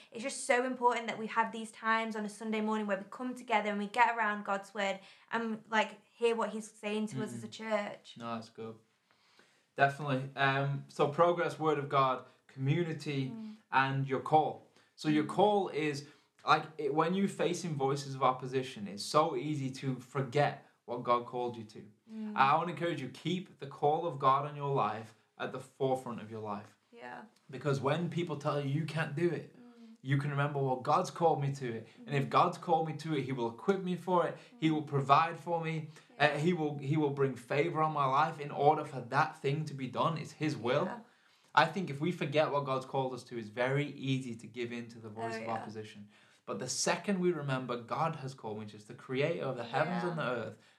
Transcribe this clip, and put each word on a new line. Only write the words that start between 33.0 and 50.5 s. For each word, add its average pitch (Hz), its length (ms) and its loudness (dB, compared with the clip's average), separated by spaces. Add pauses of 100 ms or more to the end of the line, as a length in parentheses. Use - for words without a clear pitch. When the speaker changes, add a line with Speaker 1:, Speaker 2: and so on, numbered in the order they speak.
Speaker 2:
it, 135 80 0
he 131 80 -4
will 120 180 -2
equip 185 320 0
me 180 140 -2
for 175 300 2
it. - 120 -6 (200)
He 160 120 2
Speaker 1:
Mm. 156 40 2
Speaker 2:
will 151 80 0
provide 143 560 4
for 170 220 -2
me. 160 280 -4 (300)
Uh, 147 120 8
Speaker 1:
Yeah. 143 80 0
Speaker 2:
he 165 160 4
will, 156 240 -2
he 139 180 0
will 151 140 4
bring 135 240 0
favor 151 480 0
on 156 100 2
my 143 140 2
life 147 340 2
in 143 120 -8
order 147 320 4
for 135 160 -8
that 131 420 0
thing 147 240 0
to 139 80 -10
be 135 140 -6
done. 147 280 0
It's 143 160 -8
his 151 240 -2
will. 127 300 2
Speaker 1:
Yeah. 233 140 -8 (540)
Speaker 2:
I 151 120 8
think 160 240 -4
if 139 100 -6
we 175 120 2
forget 151 380 2
what 143 140 0
God's 131 220 -2
called 131 260 -2
us 120 120 -10
to, 123 120 -12
it's 107 140 -6
very 131 400 0
easy 131 460 -2
to 113 100 -14
give 117 260 -6
in 120 180 -8
to 117 100 -18
the 110 100 -14
voice 113 240 -6
Speaker 1:
Oh, 113 40 -6
Speaker 2:
of 110 40 -8
Speaker 1:
yeah. 113 100 -6
Speaker 2:
opposition. 107 560 -10 (380)
But 110 140 -6
the 123 80 -4
second 180 500 0
we 180 140 4
remember, 131 440 -2
"God 127 400 -2
has 135 160 -10
called 107 280 -10
me, 107 60 -10
just 104 220 -18
the 120 60 -16
creator 139 500 -2
of 131 120 -4
the 117 80 -6
heavens 170 400 0
and 170 120 -2
Speaker 1:
Yeah. 147 80 -2
Speaker 2:
the 120 60 -2
earth 110 260 -6 (220)